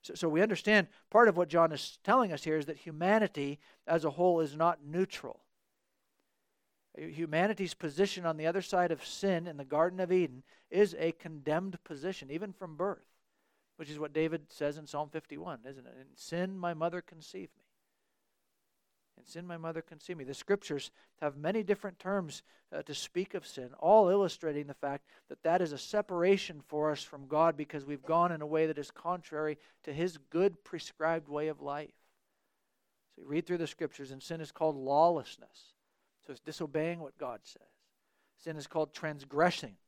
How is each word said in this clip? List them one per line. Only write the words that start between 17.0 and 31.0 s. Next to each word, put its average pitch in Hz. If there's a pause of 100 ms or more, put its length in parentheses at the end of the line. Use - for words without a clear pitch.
conceived 170
me." - (1500)
"In -
sin 175
my 170
mother 165
conceived 165
me." 135
The 135
scriptures 175 (300)
have 143
many 185
different 190
terms, 185 (300)
uh, 151
to 147
speak -
of 180
sin, 127
all 190
illustrating 160
the 143
fact 143 (220)
that -
that 175
is 160
a 143
separation 185
for 151
us 143
from 139
God 156
because 147
we've 143
gone 170
in 156
a 151
way 160
that 151
is 143
contrary 156 (280)
to 151
his 165 (120)
good 175
prescribed 160